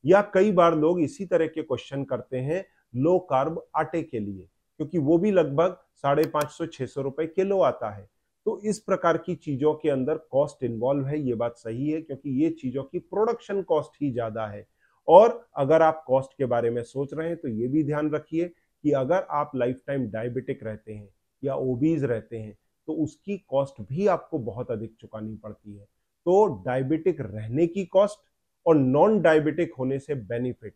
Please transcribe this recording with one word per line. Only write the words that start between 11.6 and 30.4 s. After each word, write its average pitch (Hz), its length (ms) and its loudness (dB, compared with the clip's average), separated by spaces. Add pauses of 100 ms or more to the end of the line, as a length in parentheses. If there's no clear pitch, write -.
है, 156 120 -2
क्योंकि 139 340 -10
ये 156 160 2
चीजों 127 320 -6
की - 160 -8
प्रोडक्शन 208 640 -4
कॉस्ट 151 380 -2
ही 143 120 -2
ज्यादा 113 340 -4
है। 101 180 -14 (420)
और 208 500 8
अगर 147 240 4
आप 156 260 2
कॉस्ट 131 300 0
के 135 80 -2
बारे 120 240 0
में 120 140 -4
सोच 139 300 -8
रहे 160 140 -6
हैं 170 100 -6
तो 160 100 -10
ये 113 200 -4
भी 147 160 2
ध्यान 147 280 -2
रखिए 160 360 -4
कि - 440 -4
अगर 143 400 2
आप 147 240 -2
लाइफटाइम 131 520 -2
डायबिटिक 117 560 -6
रहते 110 300 -12
हैं 104 140 -14 (360)
या 139 120 -2
ओबीज 135 480 0
रहते 117 340 -4
हैं 107 160 -12 (340)
तो 156 80 -6
उसकी 160 420 -6 (100)
कॉस्ट 135 360 -4
भी 170 240 -2
आपको 165 320 -2
बहुत 110 320 -8
अधिक 113 300 -8
चुकानी 110 340 -12
पड़ती 107 380 -18
है। 101 100 -20
तो - 600 0 (200)
डायबिटिक 143 560 -2
रहने 110 460 -2
की 185 200 -6
कॉस्ट 196 320 2 (460)
और 165 100 6
नॉन 151 460 4
डायबिटिक 156 520 2
होने 131 260 -4
से 147 160 -8
बेनिफिट 120 600 -6